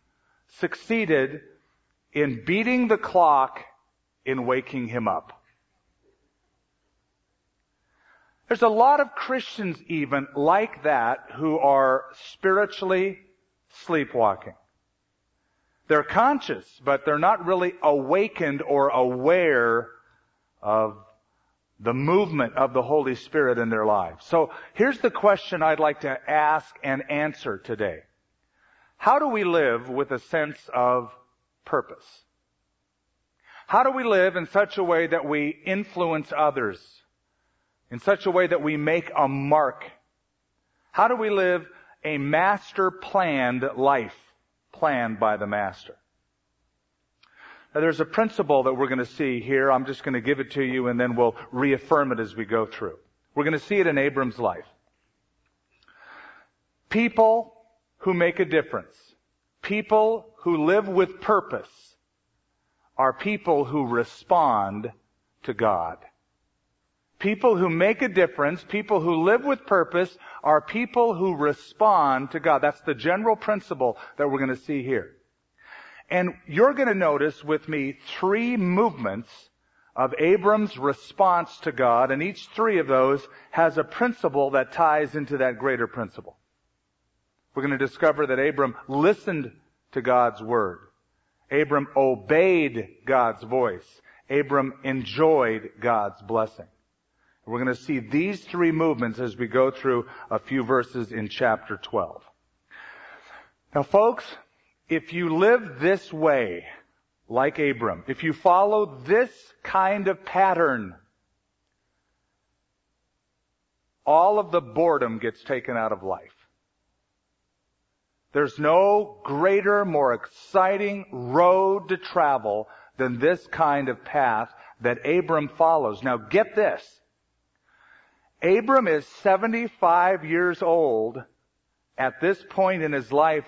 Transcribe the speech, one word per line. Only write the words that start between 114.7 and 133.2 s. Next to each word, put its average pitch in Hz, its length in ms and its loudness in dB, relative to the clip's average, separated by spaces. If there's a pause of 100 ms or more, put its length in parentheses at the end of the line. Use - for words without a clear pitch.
gets 113 260 -8
taken 127 320 -6
out 110 160 -2
of 92 100 -6
life. 95 300 -8 (2000)
There's 143 260 -2
no 196 640 2
greater, 196 640 0
more 147 280 2
exciting 196 1000 -2
road 180 800 2
to 185 60 0
travel 123 720 -2 (280)
than 123 240 -4
this 170 260 0
kind 143 420 0
of 120 160 -8
path 117 480 -2 (280)
that 120 260 -2
Abram 156 500 0
follows. 151 460 2
Now, 127 140 -2
get 117 400 -2
this. 190 260 0 (1600)
Abram 220 460 4
is 151 180 0 (160)
seventy-five 190 1000 2
years 170 380 0
old 131 600 0 (760)
at 127 240 -4
this 185 300 -2
point 190 320 0
in 151 80 -2
his 131 220 -6
life 151 360 2